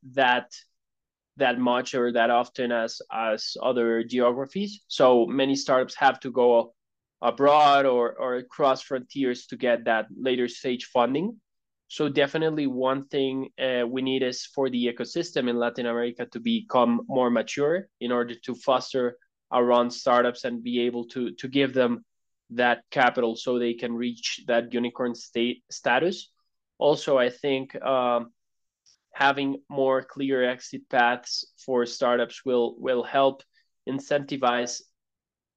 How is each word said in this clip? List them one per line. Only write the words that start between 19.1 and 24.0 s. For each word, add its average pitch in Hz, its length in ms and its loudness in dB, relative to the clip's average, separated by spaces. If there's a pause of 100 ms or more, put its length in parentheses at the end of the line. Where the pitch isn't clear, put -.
around 123 380 4
startups 123 540 2
and 120 180 -6
be 120 180 -2
able 120 280 -2
to, 123 260 -6
to - 120 -10
give 135 280 0
them 120 280 2 (480)
that 120 400 2
capital 123 440 2
so 123 240 -2
they 120 140 0
can 117 200 -6
reach 120 540 -6